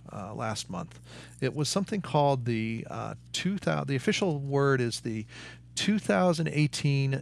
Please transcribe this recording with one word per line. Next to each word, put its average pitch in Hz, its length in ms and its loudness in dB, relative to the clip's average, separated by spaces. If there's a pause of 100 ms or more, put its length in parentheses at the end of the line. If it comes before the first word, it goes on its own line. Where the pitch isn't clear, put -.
(120)
uh, 101 240 -10
last 113 340 -6
month. - 300 -10 (420)
It 131 140 -2
was 147 120 0
something 196 340 -2
called 143 440 2
the, 113 440 -2
uh, 110 260 -8 (180)
two 190 240 -2
thou-, 151 260 0
the 139 120 -2
official 151 440 0
word 139 420 4
is 117 200 -2
the 110 240 -4 (480)
two 208 240 2
thousand 180 520 4
eighteen 139 720 2